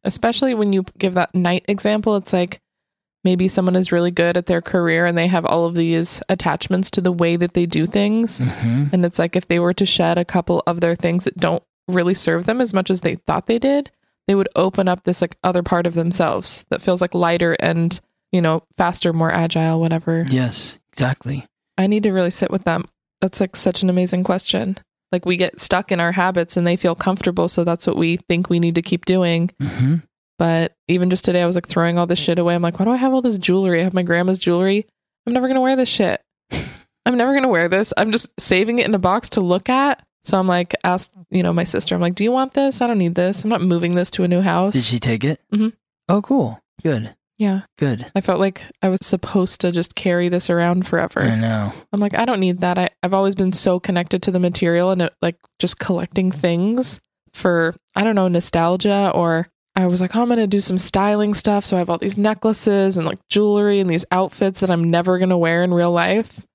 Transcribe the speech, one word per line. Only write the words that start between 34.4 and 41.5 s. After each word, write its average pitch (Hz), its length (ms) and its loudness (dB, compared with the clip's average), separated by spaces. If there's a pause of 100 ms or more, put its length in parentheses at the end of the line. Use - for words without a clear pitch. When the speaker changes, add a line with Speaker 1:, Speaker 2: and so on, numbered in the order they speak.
Speaker 1:
I'm 233 60 -2
never 254 160 0
gonna 262 120 0
wear 262 140 2
this 254 140 0
shit. - 340 0 (140)
<laughs> - 160 -16 (520)
I'm 247 120 0
never 254 180 2
gonna 262 140 2
wear 170 200 2
this. 190 280 0
I'm 214 160 2
just - 280 -4
saving 220 380 2
it - 80 0
in 220 80 2
a 190 60 0
box 190 300 0
to 214 100 0
look 180 280 0
at." 269 320 0 (240)
So 196 140 0
I'm 185 80 2
like, 175 280 0 (100)
asked, 180 260 0 (200)
you 185 120 2
know, 175 100 2